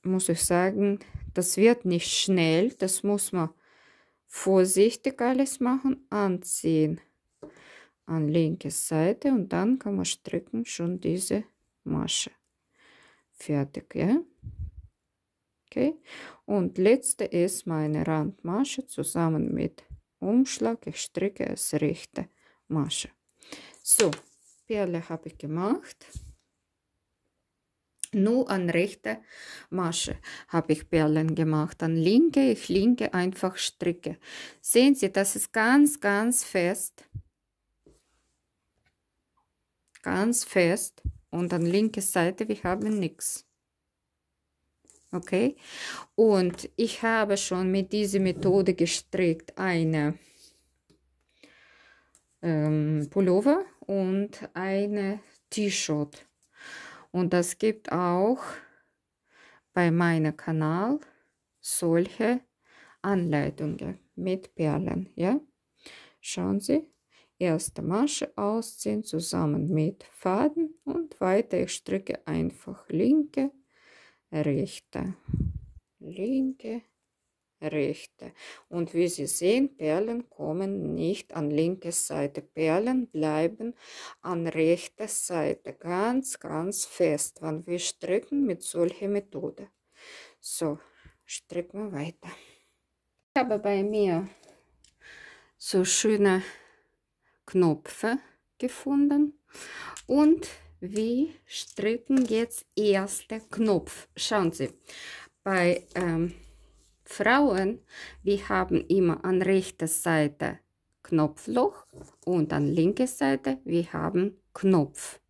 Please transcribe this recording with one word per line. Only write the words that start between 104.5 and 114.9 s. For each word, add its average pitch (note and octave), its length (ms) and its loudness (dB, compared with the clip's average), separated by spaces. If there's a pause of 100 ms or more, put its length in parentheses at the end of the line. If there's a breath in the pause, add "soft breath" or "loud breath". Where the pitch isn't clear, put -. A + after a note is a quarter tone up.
Sie, C3+ 180 -4 (720 loud breath)
bei, F3+ 520 2
ähm, E3+ 400 0 (720 soft breath)
Frauen, A3 720 2 (420 loud breath)
wir G3 260 0
haben F#3 380 0
immer F3 400 2
an F#3 160 2
rechter F#3+ 460 0
Seite D#3 720 0 (420)
Knopfloch G#3+ 840 0 (380)
und E3 300 2
an C#3+ 120 2
linker F3 400 2
Seite C3+ 580 0
wir E3+ 280 -2
haben F3+ 480 -2 (140)
Knopf. - 760 0